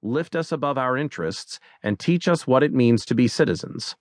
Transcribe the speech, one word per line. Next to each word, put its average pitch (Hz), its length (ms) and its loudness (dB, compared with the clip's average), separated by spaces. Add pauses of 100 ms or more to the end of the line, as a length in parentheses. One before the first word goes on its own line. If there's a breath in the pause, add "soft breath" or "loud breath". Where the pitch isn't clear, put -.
lift 143 340 -4
us 165 160 -4
above 143 260 -2
our 127 200 0
interests, - 640 -6 (200 soft breath)
and 107 160 -2
teach 170 300 0
us 170 180 0
what 127 160 4
it 147 120 2
means 117 320 4
to 120 100 0
be 123 100 4
citizens. - 760 -2